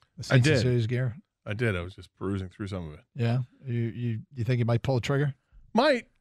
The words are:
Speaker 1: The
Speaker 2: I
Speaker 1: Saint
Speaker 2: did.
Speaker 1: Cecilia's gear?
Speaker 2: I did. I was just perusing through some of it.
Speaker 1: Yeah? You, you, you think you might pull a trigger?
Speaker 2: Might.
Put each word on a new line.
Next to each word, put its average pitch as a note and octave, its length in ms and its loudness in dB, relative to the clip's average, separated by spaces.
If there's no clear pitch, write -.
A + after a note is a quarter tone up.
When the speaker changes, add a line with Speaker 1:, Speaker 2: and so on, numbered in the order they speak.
Speaker 1:
The - 140 -12
Speaker 2:
I - 20 4
Speaker 1:
Saint B2+ 120 8
Speaker 2:
did. D3+ 100 4
Speaker 1:
Cecilia's A#2+ 320 2
gear? B2 280 -2
Speaker 2:
I A2 80 -6
did. G#2+ 220 0
I F2+ 60 -4
was F2+ 120 -10
just F#2 240 -20
perusing F#2+ 320 -4
through G2+ 200 -8
some F#2 180 -8
of D2+ 80 -14
it. - 60 -20
Speaker 1:
Yeah? A#2+ 280 0
You, B2+ 180 -6
you, A#2 380 -4
you B2+ 100 -6
think B2+ 140 0
you A#2+ 80 2
might A#2 160 2
pull C3+ 160 0
a A2 40 0
trigger? C#3 340 0
Speaker 2:
Might. B3+ 320 4